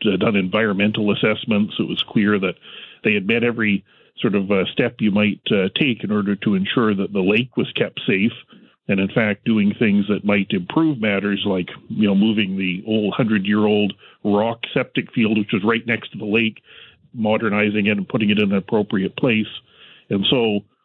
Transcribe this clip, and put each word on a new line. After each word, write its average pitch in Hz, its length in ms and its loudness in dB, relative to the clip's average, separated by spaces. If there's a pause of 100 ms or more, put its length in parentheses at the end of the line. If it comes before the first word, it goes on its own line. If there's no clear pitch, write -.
uh, 98 100 0
done 104 200 0
environmental 104 760 0
assessments. 107 640 0
It 92 80 0
was - 220 -4
clear 104 300 2
that 92 160 -2 (500)
they 107 80 2
had 101 140 -2
met 117 180 2
every 110 400 0 (360)
sort 104 140 0
of, 98 160 0
uh, 95 220 2
step 120 280 -2
you 107 100 2
might, 104 300 2 (100)
uh, 98 180 2 (100)
take 127 240 0
in 98 80 -6
order 101 260 0
to 104 180 0
ensure 104 400 0
that 95 180 -4
the 101 80 -2
lake 110 360 0
was 110 160 -2
kept - 340 -4
safe. 104 260 0 (560)
And 98 100 0
in 98 100 0
fact, 107 360 -2
doing 104 300 2
things 101 340 2
that 98 160 -2
might 101 260 0
improve 143 480 0
matters 101 480 -2
like, 95 220 -2 (200)
you 107 200 0
know, 98 60 4
moving 101 420 2
the 92 300 -4
old 107 280 0
hundred-year-old 104 800 2 (320)
rock 107 360 0 (120)
septic - 400 -4
field, 110 260 2
which 101 140 -2
was 95 100 0
right 113 240 0
next 113 260 -6
to 104 60 -12
the 113 60 -8
lake, 110 380 -2 (500)
modernizing 107 720 0
it 104 120 2
and 92 100 -6
putting 110 220 0
it 104 80 2
in 104 120 2
an 101 60 2
appropriate 98 600 -2
place. 110 300 0 (640)
And 98 220 -2
so 110 340 2 (200)